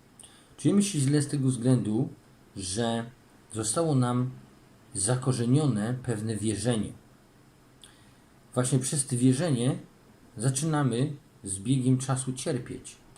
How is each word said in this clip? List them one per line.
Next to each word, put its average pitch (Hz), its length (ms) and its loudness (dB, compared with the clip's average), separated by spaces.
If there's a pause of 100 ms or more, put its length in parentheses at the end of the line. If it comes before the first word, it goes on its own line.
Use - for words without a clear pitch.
(560)
Czujemy 196 260 4
się 165 160 -2
źle 143 240 4
z 147 60 -6
tego 135 200 0
względu, 117 600 2 (480)
że 117 540 -4 (420)
zostało 151 420 -2
nam 123 360 0 (640)
zakorzenione 123 1080 0
pewne 110 340 -4
wierzenie. 107 560 -2 (1600)
Właśnie 131 240 2
przez 135 280 -2
to 123 100 -2
wierzenie 131 600 2 (580)
zaczynamy 135 800 0 (280)
z 95 140 -8
biegiem 127 400 2
czasu 131 340 -4
cierpieć. - 640 -8 (200)